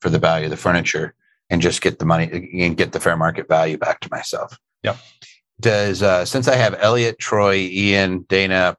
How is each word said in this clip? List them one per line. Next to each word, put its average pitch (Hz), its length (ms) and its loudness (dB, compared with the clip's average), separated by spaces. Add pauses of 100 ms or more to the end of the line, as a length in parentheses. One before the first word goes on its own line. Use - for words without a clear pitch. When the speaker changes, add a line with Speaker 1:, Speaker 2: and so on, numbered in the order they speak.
Speaker 1:
for 90 100 -2
the 80 80 2
value 80 260 2
of 76 60 -6
the 78 80 -6
furniture," 82 560 -2 (360)
and 87 120 0
just 85 180 0
get 87 180 -2
the 80 60 -4
money 82 460 -2 (100)
and 85 160 0
get 87 160 -2
the - 80 -6
fair 85 160 0
market 82 320 -2
value 80 300 2
back 78 220 -4
to - 100 -14
myself. - 480 -10 (240)
Speaker 2:
Yep. 104 160 -4 (600)
Speaker 1:
Does, 101 420 2
uh, 92 240 4
since 127 220 -2
I 131 80 4
have 107 240 2
Elliot, 117 380 2
Troy, 101 360 2
Ian, 95 760 0
Dana, 95 500 2